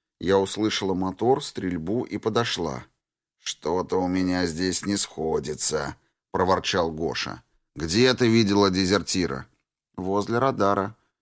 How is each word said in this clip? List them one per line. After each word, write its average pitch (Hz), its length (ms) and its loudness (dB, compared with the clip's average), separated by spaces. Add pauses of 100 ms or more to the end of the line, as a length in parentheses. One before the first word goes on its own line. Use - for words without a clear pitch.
(180)
Я 98 200 2
услышала 98 560 0
мотор, 95 500 0
стрельбу 92 600 -4
и - 120 -8
подошла. 104 680 -2 (540)
«Что-то 90 600 -2
у 90 80 0
меня 90 380 0
здесь 87 400 -2
не 101 100 0
сходится», 76 1000 -2 (400)
проворчал 90 560 2
Гоша. 73 500 -6 (320)
«Где 95 380 4
ты 123 160 2
видела 101 400 6
дезертира?» 90 800 0 (500)
«Возле 101 420 -2
радара. 101 560 0 (280)